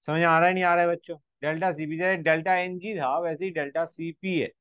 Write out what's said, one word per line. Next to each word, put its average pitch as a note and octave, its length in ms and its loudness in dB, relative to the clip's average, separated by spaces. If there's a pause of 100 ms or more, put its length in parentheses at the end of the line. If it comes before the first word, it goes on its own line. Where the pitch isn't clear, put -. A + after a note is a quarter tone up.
समझ D#3+ 160 0
आ E3 160 6
रहा F3 80 6
है F#3 60 4
नहीं F#3 100 0
आ F3 120 4
रहा F3 80 4
है E3+ 80 2
बच्चों? E3+ 260 -8 (240)
डेल्टा D#3+ 300 -2
सीपी D#3 260 -6
जैसे F#3 260 0
डेल्टा D#3+ 340 2
एनजी F3+ 400 -6
था C#3 220 0
वैसे E3 260 -4
ही F#3+ 60 -4
डेल्टा D#3 340 -4
सीपी E3 540 -6
है। - 80 0 (140)